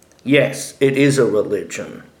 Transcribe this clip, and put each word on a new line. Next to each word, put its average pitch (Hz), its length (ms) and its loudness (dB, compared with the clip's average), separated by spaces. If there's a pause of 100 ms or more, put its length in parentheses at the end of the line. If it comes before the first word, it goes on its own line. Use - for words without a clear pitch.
(240)
Yes, - 560 0
it 135 160 2
is 139 220 4
a 123 80 4
religion. 95 800 -4 (160)